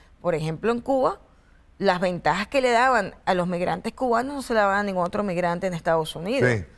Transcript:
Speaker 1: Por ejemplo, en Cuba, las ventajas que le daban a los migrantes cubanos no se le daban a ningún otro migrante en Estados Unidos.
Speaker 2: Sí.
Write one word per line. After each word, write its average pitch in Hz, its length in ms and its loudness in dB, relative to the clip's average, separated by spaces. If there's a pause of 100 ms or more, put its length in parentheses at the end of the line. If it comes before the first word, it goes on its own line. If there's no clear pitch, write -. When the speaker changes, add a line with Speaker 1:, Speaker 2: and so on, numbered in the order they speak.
(220)
Speaker 1:
Por 170 140 -2
ejemplo, 160 360 -2
en 240 100 -4
Cuba, 269 380 0 (600)
las 185 200 2
ventajas 180 480 0
que 277 140 0
le 254 100 2
daban 233 440 2 (100)
a 185 80 2
los 180 140 0
migrantes 175 460 -4
cubanos 254 420 0
no 277 80 -6
se 247 100 -4
le 220 60 4
daban 202 180 4
a 208 60 0
ningún 185 200 -2
otro 208 200 -2
migrante 175 420 -2
en 185 80 -4
Estados 160 420 0
Unidos. 180 360 0
Speaker 2:
Sí. 107 140 -2 (120)